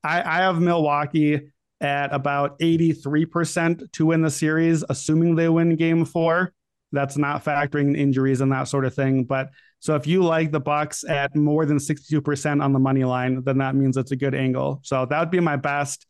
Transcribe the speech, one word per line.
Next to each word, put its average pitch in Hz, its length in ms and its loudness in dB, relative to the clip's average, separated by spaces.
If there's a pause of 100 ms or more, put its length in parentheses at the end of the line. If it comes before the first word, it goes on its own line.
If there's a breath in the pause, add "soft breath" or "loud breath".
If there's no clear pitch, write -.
I, 165 180 -2
I 165 160 -2
have 185 220 2
Milwaukee 151 920 0 (280)
at 143 320 -2
about 143 480 -2
eighty-three 160 640 0
percent 165 580 -2 (100)
to 156 140 0
win 160 160 2
the 156 80 0
series, 160 580 0
assuming 165 460 0
they 165 140 2
win 165 260 2
game 165 300 2
four. 170 480 0 (380)
That's 139 260 -4
not 143 280 -2
factoring 143 440 0
in 143 60 0
injuries 135 460 2
and 135 100 2
that 127 160 -2
sort 139 160 -2
of 127 120 -2
thing. 135 280 0
But 135 280 -4 (280 soft breath)
so 156 160 -2
if 139 120 -2
you 180 160 2
like 160 280 2
the 151 80 0
Bucks 147 480 -4
at 143 280 -2
more 151 300 2
than 147 140 2
sixty-two 147 420 -4
percent 143 400 -2
on 139 120 2
the 135 60 2
money 131 240 2
line, 127 400 -2
then 135 160 0
that 135 160 -2
means 135 200 2
it's 131 160 -2
a 135 40 -2
good 131 180 -2
angle. 135 500 -2
So 131 220 -2
that 147 140 -2
would 170 120 -2
be 180 80 0
my 160 160 0
best. 143 540 -4